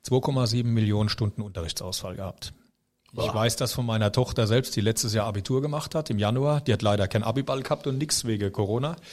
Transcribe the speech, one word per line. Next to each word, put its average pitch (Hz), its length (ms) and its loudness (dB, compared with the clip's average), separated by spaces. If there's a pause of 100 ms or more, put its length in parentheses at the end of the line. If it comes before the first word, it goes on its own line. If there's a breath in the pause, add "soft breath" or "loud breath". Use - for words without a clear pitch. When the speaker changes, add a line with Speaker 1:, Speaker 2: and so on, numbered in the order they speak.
Speaker 1:
zwei 131 160 4
Komma 131 260 0
sieben 117 300 0
Millionen 107 340 2
Stunden 110 320 -2
Unterrichtsausfall 92 760 -6
gehabt. 95 380 -10 (580)
Ich - 60 -12
Speaker 2:
Boah. - 160 -2
Speaker 1:
weiß 113 220 2
das 127 180 -2
von 127 120 -2
meiner 110 260 4
Tochter 123 340 2
selbst, 120 300 2
die 113 60 0
letztes 110 320 0
Jahr 107 120 2
Abitur 107 380 -2
gemacht 147 320 -4
hat, 156 140 -2
im 104 100 0
Januar. 131 420 2
Die 123 120 2
hat 101 100 2
leider 101 240 4
keinen 107 160 0
Abiball 135 400 -2
gehabt 143 240 -2
und 131 100 -2
nix 151 280 -2
wegen 104 260 0
Corona, 123 460 -2 (140 loud breath)